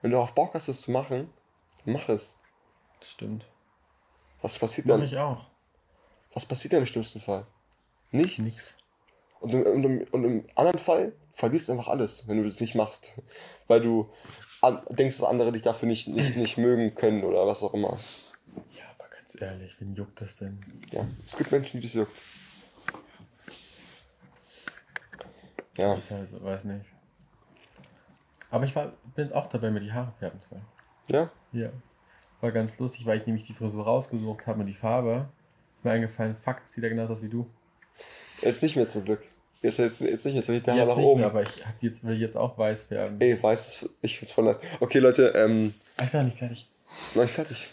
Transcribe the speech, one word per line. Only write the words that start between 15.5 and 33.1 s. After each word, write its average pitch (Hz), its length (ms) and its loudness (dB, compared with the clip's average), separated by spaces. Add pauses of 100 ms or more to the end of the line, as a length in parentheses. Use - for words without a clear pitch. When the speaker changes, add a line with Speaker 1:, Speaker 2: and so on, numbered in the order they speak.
Speaker 1:
dich 113 100 -6
dafür 117 240 0
nicht, 113 220 -2
nicht, 127 280 0
nicht 120 220 -2
mögen 117 380 4
können 107 260 2
oder 92 240 4
was 101 160 0
auch 101 120 -2
immer. 101 220 0 (800)
Speaker 2:
Ja, - 80 -20 (140)
aber - 100 -20
ganz - 320 -20
ehrlich, 95 400 -12
wen 98 140 -10
juckt 98 260 -12
das 101 140 -14
denn? 101 560 -14
Speaker 1:
Ja, - 160 -4 (180)
es - 120 -8
gibt - 160 -2
Menschen, 135 280 -2
die 113 60 -8
das 117 80 -10
juckt. 110 260 -2 (3500)
Ja. 98 180 2
Speaker 2:
Ist 95 160 -8
halt 98 200 -8
so, 95 120 -16
weiß 95 220 -8
nicht. 101 200 -10 (1700)
Aber 120 140 0
ich 135 120 -4
war, 147 100 -2 (280)
bin 151 100 -4
jetzt 143 100 -8
auch 139 120 -2
dabei, 110 240 -4
mir 107 100 -2
die 101 120 -10
Haare 123 260 -6
färben - 200 -10
zu - 120 -20
wollen. - 140 -16 (460)
Speaker 1:
Ja? 165 200 2 (220)
Speaker 2:
Ja. 113 180 -6 (680)
War 117 120 -2
ganz 110 260 -2
lustig, 123 280 -6
weil 110 140 2